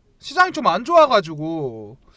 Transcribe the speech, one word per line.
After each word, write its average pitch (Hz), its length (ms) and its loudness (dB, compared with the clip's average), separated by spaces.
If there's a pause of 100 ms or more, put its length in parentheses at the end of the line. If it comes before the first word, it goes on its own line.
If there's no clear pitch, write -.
(200)
시장이 349 340 0
좀 294 140 -4
안 185 180 0
좋아가지고, 160 1120 0 (200)